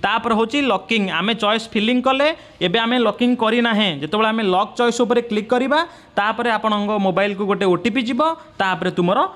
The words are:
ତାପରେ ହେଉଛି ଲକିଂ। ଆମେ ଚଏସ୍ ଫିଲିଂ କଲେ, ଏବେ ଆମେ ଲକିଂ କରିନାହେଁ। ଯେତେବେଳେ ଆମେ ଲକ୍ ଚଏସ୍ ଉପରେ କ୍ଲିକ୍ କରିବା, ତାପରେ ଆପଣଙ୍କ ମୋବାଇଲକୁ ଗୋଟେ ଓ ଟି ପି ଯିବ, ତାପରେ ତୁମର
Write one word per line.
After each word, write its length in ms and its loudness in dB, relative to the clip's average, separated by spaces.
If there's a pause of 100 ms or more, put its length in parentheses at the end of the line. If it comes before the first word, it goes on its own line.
ତାପରେ 320 0
ହେଉଛି 260 0 (120)
ଲକିଂ। 320 0 (160)
ଆମେ 140 0 (100)
ଚଏସ୍ 300 -2
ଫିଲିଂ 280 0
କଲେ, 260 2 (340)
ଏବେ 180 0
ଆମେ 180 0 (100)
ଲକିଂ 240 0 (120)
କରିନାହେଁ। 460 2 (120)
ଯେତେବେଳେ 320 0
ଆମେ 100 -2 (120)
ଲକ୍ 220 0
ଚଏସ୍ 280 0
ଉପରେ 240 2
କ୍ଲିକ୍ 240 -4
କରିବା, 260 2 (380)
ତାପରେ 400 -2
ଆପଣଙ୍କ 340 -2 (140)
ମୋବାଇଲକୁ 400 0
ଗୋଟେ 200 0
ଓ 180 4
ଟି 60 2
ପି 120 -2
ଯିବ, 200 -2 (360)
ତାପରେ 400 -2
ତୁମର 220 2 (160)